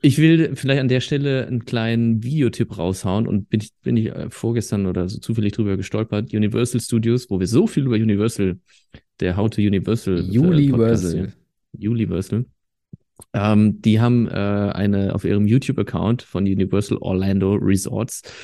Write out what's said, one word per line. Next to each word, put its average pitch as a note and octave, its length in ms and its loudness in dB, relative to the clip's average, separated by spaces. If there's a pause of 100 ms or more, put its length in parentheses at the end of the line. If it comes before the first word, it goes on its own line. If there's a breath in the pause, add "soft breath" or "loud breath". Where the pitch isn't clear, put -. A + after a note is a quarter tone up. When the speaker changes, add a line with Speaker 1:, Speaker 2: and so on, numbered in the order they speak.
Speaker 1:
ich C3 160 4
will D#3+ 380 4
vielleicht C#3 260 -2
an C3+ 60 0
der B2+ 140 2
Stelle C#3 460 -2
einen A#2+ 180 -6
kleinen A2+ 580 0
Videotipp B2 540 -2
raushauen F#2 500 -2
und G2+ 220 -2
bin G#2+ 120 0
ich, - 80 -14 (140)
bin A#2+ 140 0
ich, A2 100 0
äh, - 220 -8
vorgestern G#2+ 580 -2
oder F2+ 200 -2
so G#2+ 120 -8
zufällig G#2+ 340 -2
drüber G2+ 240 -2
gestolpert. G#2+ 560 -4
Universal A2 480 0
Studios, A#2 480 0
wo F#2+ 100 -2
wir F#2 80 0
so D3 200 2
viel D3 180 -2
über A#2+ 100 0
Universal, G#2 600 0 (640 soft breath)
der F2+ 180 0
How G#2+ 120 2
to A2 120 -2
Universal, G2 580 0
äh, F#2 200 -2
Speaker 2:
Universal. D3+ 300 4
Speaker 1:
Podcast G2 640 0 (440)
hier. G2+ 140 -4
Universal. G#2+ 540 -2 (880)
Ähm, G#2+ 480 4
die A2 200 4
haben, A#2+ 260 4
äh, - 40 -6
eine, G2+ 840 0
auf G2+ 120 -2
ihrem G#2 200 2
YouTube-Account G#2+ 760 0
von F#2 220 -4
Universal F#2+ 540 0
Orlando F#2+ 560 0
Resorts - 680 -2 (200 loud breath)